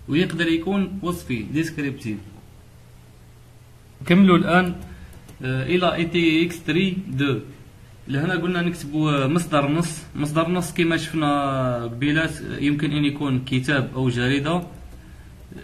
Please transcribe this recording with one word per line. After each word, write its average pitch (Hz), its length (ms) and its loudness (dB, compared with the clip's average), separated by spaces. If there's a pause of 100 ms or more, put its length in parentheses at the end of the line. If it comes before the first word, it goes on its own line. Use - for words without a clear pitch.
ويقدر 165 400 0
يكون 185 540 0
وصفي 160 400 -4
ديسكريبتيف. 139 760 -4 (1900)
نكملوا 180 360 8
الآن، 175 360 2 (680)
آه، 131 200 -2
إلى 170 320 2
إي 170 100 0
تي 165 420 4
إكس 170 100 -6
ثري 180 400 0 (120)
دو. 131 320 0 (680)
لهنا 151 260 0
قلنا 175 280 0
نكتبوا، 151 600 0
آه، - 20 2
مصدر 151 400 2
النص. 160 360 0 (140)
مصدر 151 300 0
النص 175 260 -2
كما 165 240 2
شفنا 139 880 0
قبيلات، 147 580 -2
آه، - 160 -8
يمكن 143 340 0
أن 147 120 2
يكون 135 400 0
كتاب 127 500 0
أو 131 140 0
جريدة 139 540 0 (1000)